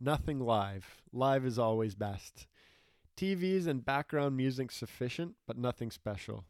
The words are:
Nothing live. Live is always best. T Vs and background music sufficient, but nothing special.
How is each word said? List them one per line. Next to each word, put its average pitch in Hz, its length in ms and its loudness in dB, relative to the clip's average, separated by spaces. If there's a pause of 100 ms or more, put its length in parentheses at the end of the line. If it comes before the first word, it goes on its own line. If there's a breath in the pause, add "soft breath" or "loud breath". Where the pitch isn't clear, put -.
Nothing 143 380 0
live. 101 640 0 (100)
Live 135 320 2
is 120 140 0
always 110 380 2
best. 101 500 -8 (720 soft breath)
T 190 180 0
Vs 185 320 2
and 135 180 0
background 143 500 2
music 131 360 0
sufficient, 127 640 -6 (120)
but 120 120 -8
nothing 120 320 -2
special. 104 600 -6